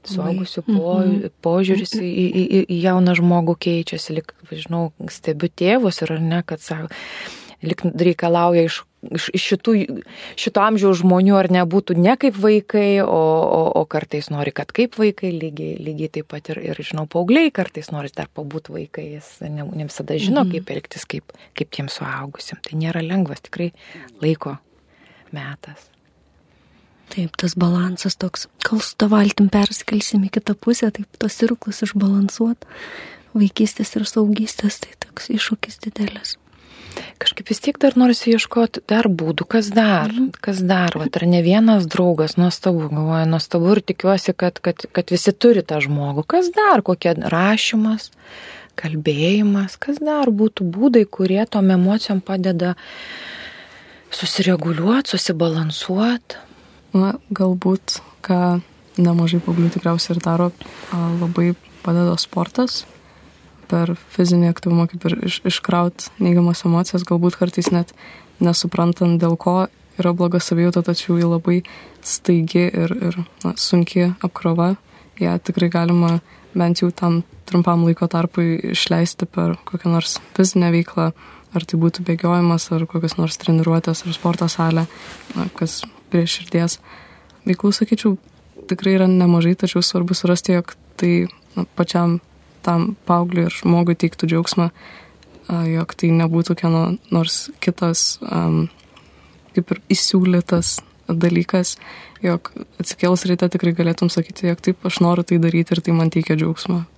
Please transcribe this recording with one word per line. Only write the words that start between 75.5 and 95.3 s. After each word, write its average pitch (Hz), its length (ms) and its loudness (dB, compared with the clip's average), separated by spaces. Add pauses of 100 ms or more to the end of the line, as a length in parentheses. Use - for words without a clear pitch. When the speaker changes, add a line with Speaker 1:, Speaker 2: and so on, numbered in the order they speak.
Speaker 3:
galima 170 460 2 (340)
bent 175 320 0
jau 175 100 2
tam 170 300 0 (220)
trumpam 175 420 2
laiko 165 240 2
tarpui 170 480 0 (140)
išleisti 175 580 0
per 170 360 -2
kokią - 280 -4
nors 165 220 0 (180)
fizinę 180 400 2
veiklą, 170 380 0 (380)
ar - 180 -4
tai 170 120 -2
būtų 170 280 0
bėgiojimas, 170 640 2
ar 165 160 -2
kokios 165 320 -4
nors 160 180 -2
treniruotės, 165 720 0
ar 170 80 -4
sporto 170 340 -2
salė, 165 380 0 (440)
na, - 180 -4
kas - 320 -6 (260)
prie 170 180 2
širdies. 170 540 -2 (640)
Veiklų, 202 300 2
sakyčiau, 208 440 2 (500)
tikrai 190 300 0
yra 185 100 4
nemažai, 175 480 4
tačiau 175 280 -2
svarbu 180 320 0
surasti, 175 400 0
jog 175 180 -2 (200)
tai, 175 200 0 (380)
na, 180 160 -4
pačiam 170 540 0 (380)
tam 170 420 0
paaugliui 175 480 0
ir 170 60 -6
žmogui 170 420 2
teiktų - 320 -2
džiaugsmą, 170 420 0 (720)